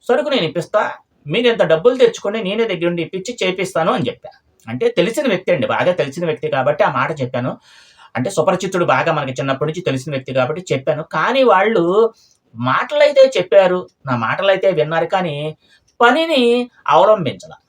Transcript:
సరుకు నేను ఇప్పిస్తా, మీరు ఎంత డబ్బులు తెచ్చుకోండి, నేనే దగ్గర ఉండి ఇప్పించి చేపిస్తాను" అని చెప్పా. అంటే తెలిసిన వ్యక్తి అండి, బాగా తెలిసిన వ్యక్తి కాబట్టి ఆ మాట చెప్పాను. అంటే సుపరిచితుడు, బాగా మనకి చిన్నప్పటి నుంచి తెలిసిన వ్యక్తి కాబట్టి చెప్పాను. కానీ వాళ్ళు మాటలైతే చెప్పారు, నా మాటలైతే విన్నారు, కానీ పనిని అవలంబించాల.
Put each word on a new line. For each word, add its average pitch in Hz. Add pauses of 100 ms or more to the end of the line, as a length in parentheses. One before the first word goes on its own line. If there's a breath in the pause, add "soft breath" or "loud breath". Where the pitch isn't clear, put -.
సరుకు 285
నేను 240
ఇప్పిస్తా, 156 (340)
మీరు 214
ఎంత 226
డబ్బులు 170
తెచ్చుకోండి, 226
నేనే 208
దగ్గర 175
ఉండి 175
ఇప్పించి 185
చేపిస్తాను" 185
అని 196
చెప్పా. - (400)
అంటే 127
తెలిసిన 233
వ్యక్తి 190
అండి, 139
బాగా 117
తెలిసిన 170
వ్యక్తి 151
కాబట్టి 143
ఆ 170
మాట 139
చెప్పాను. 123 (580 soft breath)
అంటే 127
సుపరిచితుడు, 185
బాగా 147
మనకి 139
చిన్నప్పటి 139
నుంచి 175
తెలిసిన 131
వ్యక్తి 131
కాబట్టి 151
చెప్పాను. 147
కానీ 208
వాళ్ళు 208 (400 soft breath)
మాటలైతే 262
చెప్పారు, 180 (180)
నా 127
మాటలైతే 185
విన్నారు, 165
కానీ 156 (440 soft breath)
పనిని 247 (180 soft breath)
అవలంబించాల. 160 (160)